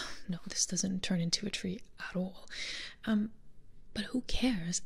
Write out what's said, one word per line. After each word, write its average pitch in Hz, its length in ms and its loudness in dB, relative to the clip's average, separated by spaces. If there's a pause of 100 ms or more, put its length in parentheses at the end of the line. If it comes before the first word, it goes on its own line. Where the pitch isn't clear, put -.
(280)
No, 175 180 -2
this - 200 2
doesn't 185 360 2
turn 185 180 4
into 170 260 2
a 202 40 0
tree - 300 -2 (280)
at - 80 -8
all. 185 300 -2 (580)
Um, 214 260 4 (640)
but 214 140 -2
who 254 160 0
cares? 185 640 4